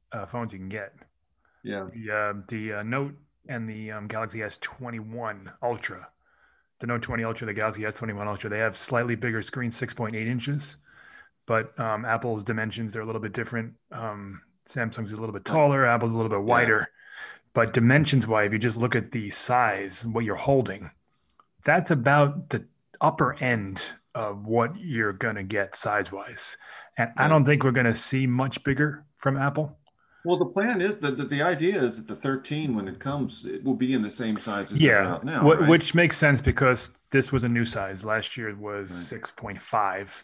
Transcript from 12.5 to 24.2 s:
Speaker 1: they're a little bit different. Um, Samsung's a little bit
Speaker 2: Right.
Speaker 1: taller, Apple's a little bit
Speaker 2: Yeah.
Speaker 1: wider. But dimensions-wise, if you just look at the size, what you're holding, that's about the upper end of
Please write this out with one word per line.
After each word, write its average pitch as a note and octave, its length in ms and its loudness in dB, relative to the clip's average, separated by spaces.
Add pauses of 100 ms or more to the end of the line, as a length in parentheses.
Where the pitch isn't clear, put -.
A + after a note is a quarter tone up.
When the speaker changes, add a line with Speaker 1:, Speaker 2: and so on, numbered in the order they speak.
Speaker 1:
they're A2 100 -6
a G#2+ 40 -8
little A2 160 -4
bit G#2+ 120 -6
different. A#2 400 -6 (180)
Um, G#2 500 -10 (260)
Samsung's A2+ 440 -6
a G#2+ 60 -8
little A2 160 -6
bit G2 60 -8
Speaker 2:
Right. F#2+ 60 -14
Speaker 1:
taller, C#3 400 4
Apple's A#2+ 260 4
a A2+ 40 -2
little A2+ 140 0
bit G#2+ 60 0
Speaker 2:
Yeah. G2+ 60 0
Speaker 1:
wider. A2+ 480 4 (640)
But A#2 200 4
dimensions-wise, A#2 720 6
if G2+ 60 0
you A2+ 60 0
just A2+ 180 0
look A#2+ 180 0
at A#2 160 -2
the G#2+ 200 -6
size, A2 720 0
what A#2 180 -2
you're G#2 120 -2
holding, G#2 560 0 (760)
that's E3+ 260 4
about C#3+ 580 4
the A2 160 -4 (360)
upper D3 320 2 (100)
end G#2 480 -2 (220)
of G#2 320 -6